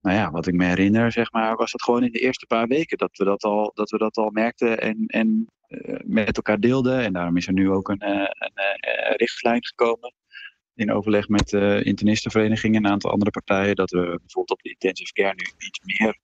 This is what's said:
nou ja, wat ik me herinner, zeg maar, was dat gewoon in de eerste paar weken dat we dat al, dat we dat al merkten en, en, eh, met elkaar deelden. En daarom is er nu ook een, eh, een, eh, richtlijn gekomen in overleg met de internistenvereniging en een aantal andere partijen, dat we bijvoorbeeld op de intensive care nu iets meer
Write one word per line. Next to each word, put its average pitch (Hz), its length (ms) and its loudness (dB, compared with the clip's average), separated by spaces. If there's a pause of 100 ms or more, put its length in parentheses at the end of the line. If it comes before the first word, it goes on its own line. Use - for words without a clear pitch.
nou 95 160 0
ja, 90 140 0
wat 82 160 -4
ik 90 60 0
me 90 120 4
herinner, 101 460 4
zeg 113 200 -2
maar, 113 240 0
was 113 160 -2
dat - 120 -10
gewoon 120 200 2
in 120 80 0
de 113 80 -6
eerste 127 260 -2
paar 113 220 0
weken 139 300 0
dat - 200 -4
we 98 60 0
dat 98 200 0
al, 104 300 0
dat 107 160 -4
we 107 80 -4
dat 107 200 0
al 107 120 0
merkten 113 520 0
en, 110 260 -2
en, 110 400 0 (200)
eh, - 380 -10
met - 320 0
elkaar 107 220 0
deelden. 127 400 2
En 107 140 -2
daarom 87 240 0
is 90 100 -2
er 98 60 0
nu 95 180 4
ook 95 180 0
een, 98 100 -4
eh, 101 120 -4 (260)
een, - 180 -8
eh, 110 600 -2
richtlijn 120 500 0
gekomen 117 480 -2 (600)
in 107 180 -2
overleg 104 360 2
met 104 220 2
de 101 340 2
internistenvereniging 107 920 2
en 107 100 2
een 101 60 4
aantal 101 200 0
andere 104 200 2
partijen, 101 440 0
dat 92 160 -2
we 90 80 0
bijvoorbeeld 87 520 -4
op - 100 -4
de - 80 -14
intensive 95 440 -6
care 98 220 0
nu 90 320 -14
iets - 160 -12
meer 107 400 -2